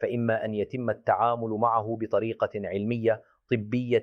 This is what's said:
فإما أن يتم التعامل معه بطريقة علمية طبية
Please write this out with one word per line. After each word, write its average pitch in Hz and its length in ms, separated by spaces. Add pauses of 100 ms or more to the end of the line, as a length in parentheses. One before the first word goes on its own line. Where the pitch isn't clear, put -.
فإما 113 440
أن 113 100
يتم 113 360
التعامل 113 600
معه 113 500
بطريقة 110 540
علمية 107 680 (280)
طبية 120 520